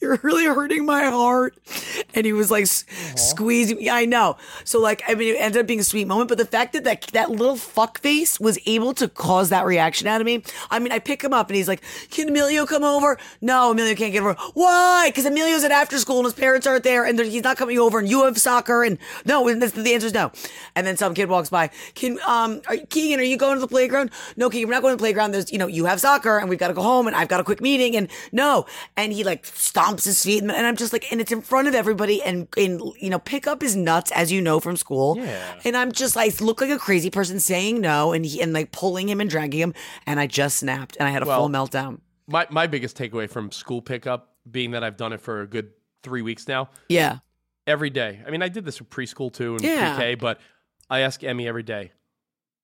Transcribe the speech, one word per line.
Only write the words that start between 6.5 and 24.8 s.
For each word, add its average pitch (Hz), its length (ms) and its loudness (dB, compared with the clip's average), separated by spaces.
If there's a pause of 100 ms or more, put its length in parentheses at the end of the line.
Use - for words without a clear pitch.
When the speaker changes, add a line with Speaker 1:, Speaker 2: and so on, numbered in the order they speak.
Speaker 1:
that, 294 120 -2
that, 220 180 -2 (100)
that 220 160 2
little 240 260 2
fuckface 285 840 0
was 208 240 4
able 226 300 0
to 240 120 0
cause 185 420 2
that 185 180 2
reaction 165 400 2
out 214 120 2
of 226 60 0
me. 233 160 0 (300)
I 226 80 0
mean, 247 120 -4
I 233 60 0
pick 277 260 -4
him 277 100 0
up 220 160 2
and 196 60 -2
he's 190 120 0
like, - 160 -2 (260)
"Can 311 200 -4
Emilio 294 360 2
come 294 180 0
over?" 285 360 2 (220)
"No, 247 300 4
Emilio 226 220 2
can't 202 180 -2
get 202 120 0
over." 202 100 2 (220)
"Why?" 349 580 6
"'Cause 269 120 0
Emilio's 311 380 2
at 294 80 4
after 285 280 2
school 247 180 0
and 247 80 4
his 233 80 -2
parents 262 320 2
aren't 262 180 2
there 247 220 2
and 233 140 2
they're, 226 80 0
he's 220 160 -4
not 262 140 2
coming 247 200 -2
over 226 220 4
and 202 100 0
you 269 160 4
have 233 140 2
soccer." 240 440 2
And 208 140 0 (260)
no, 262 240 4
and 233 140 2
this, 240 120 0
the 226 200 0
answer's 220 220 0
no. 175 160 0 (440)
And 185 120 -2
then 185 100 -2
some 190 160 0
kid 180 160 -2
walks 175 220 0
by. 165 180 2 (240)
"Can, 247 320 -4
um, 226 420 0
are, 226 80 -4 (140)
Keegan, 302 300 0
are 254 40 2
you 254 140 0
going 269 180 2
to 262 60 -2
the 254 60 -4
playground?" 254 440 2 (260)
"No, 247 120 2
Keegan, 226 200 -4
we're 240 60 0
not 254 60 0